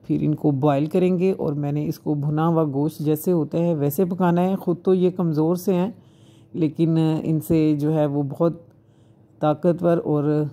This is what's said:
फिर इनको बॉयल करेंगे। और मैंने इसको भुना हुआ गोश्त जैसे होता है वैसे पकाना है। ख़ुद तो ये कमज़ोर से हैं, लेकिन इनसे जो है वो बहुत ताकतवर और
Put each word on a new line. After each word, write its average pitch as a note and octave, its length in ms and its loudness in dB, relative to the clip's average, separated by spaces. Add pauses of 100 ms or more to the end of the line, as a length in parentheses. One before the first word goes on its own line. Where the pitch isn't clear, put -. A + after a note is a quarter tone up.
फिर D3+ 200 -2
इनको D3+ 300 0
बॉयल C#3+ 340 0
करेंगे। F#3 460 0
और D3 220 -4
मैंने D3 300 -4
इसको D3+ 320 -4
भुना D3+ 280 0
हुआ D#3+ 180 2 (100)
गोश्त D3+ 280 -4
जैसे D#3 300 -2
होता E3 260 0
है E3+ 180 0
वैसे C#3+ 300 0
पकाना F3 360 2
है। F#3+ 160 0
ख़ुद F3 280 -4
तो F#3+ 80 4
ये F3+ 180 2
कमज़ोर E3 460 0
से F#3 160 -2
हैं, F3+ 200 0 (600)
लेकिन D#3+ 420 0
इनसे D#3+ 600 0 (160)
जो D3 160 0
है D3+ 160 2
वो C#3+ 180 -2
बहुत E3 380 -2 (800)
ताकतवर E3+ 560 2
और D3 320 0 (240)